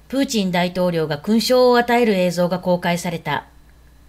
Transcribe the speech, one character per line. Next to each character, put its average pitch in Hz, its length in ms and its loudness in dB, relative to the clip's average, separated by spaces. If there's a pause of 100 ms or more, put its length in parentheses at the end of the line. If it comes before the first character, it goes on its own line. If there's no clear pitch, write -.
プ 254 100 -4
ー 277 80 0
チ 220 180 -2
ン 185 80 -2
大 180 200 -2
統 180 200 0
領 160 140 -2
が 151 120 -4
勲 220 220 0
章 254 300 4
を 240 80 4
与 240 240 2
え - 20 4
る 220 100 2
映 180 180 0
像 175 160 0
が 175 100 -4
公 180 200 0
開 175 200 -2
さ 180 120 -8
れ 165 80 -8
た。 - 280 -4 (640)